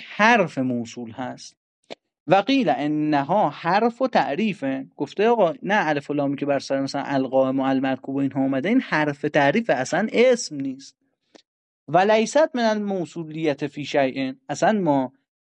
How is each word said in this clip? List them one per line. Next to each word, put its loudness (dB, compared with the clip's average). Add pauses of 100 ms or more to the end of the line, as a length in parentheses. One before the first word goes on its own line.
حرف 2
موصول -4
هست. -12 (720)
«و 6
قیل 2
انها 0
حرف 0 (100)
تعریف»، 0 (340)
گفته -2
آقا 4 (100)
نه، 0
الف -2
و -4
لامی -2
که -6
بر 0
سر -4
مثلاً -6
القائم 0
و 0
المرکوب -2
و -2
اینها -2
اومده، 0
این 4
حرف -2
تعریف، 2
اصلاً 0
اسم 2
نیست. -10 (880)
«و 2
لیست 4
من 0
الموصولیت -2
فی -10
شیء»، 0 (160)
اصلاً 2
ما 0 (340)